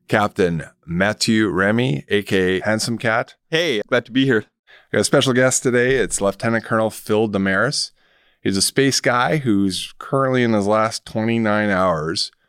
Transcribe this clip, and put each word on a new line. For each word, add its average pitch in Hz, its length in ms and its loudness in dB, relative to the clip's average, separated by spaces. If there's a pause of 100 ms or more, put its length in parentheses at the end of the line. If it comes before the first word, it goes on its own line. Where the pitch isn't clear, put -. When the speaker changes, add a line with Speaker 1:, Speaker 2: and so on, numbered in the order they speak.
Speaker 1:
Captain 92 580 0 (200)
Matthew 104 640 0
Remy, 113 600 0
A 104 120 0
K 95 380 0
A - 40 -6
Handsome 107 360 -2
Cat. 117 340 -2 (160)
Speaker 2:
Hey, 160 380 -2
glad 120 180 0
to 120 60 -20
be 135 140 2
here. 117 200 2 (460)
Speaker 1:
We - 60 0
got 107 40 4
a - 20 2
special 131 300 2
guest 127 300 2
today. 123 320 2
It's 104 260 -2
Lieutenant 110 420 -2
Colonel 110 280 -2
Phil 110 360 -2
Damaris. 101 640 -2 (480)
He's 98 160 -2
a 98 60 0
space - 380 2
guy 127 380 0
who's 101 600 -2
currently 131 460 0
in 117 100 2
his 101 140 2
last 110 400 0
twenty-nine 110 640 0
hours 90 600 0 (180)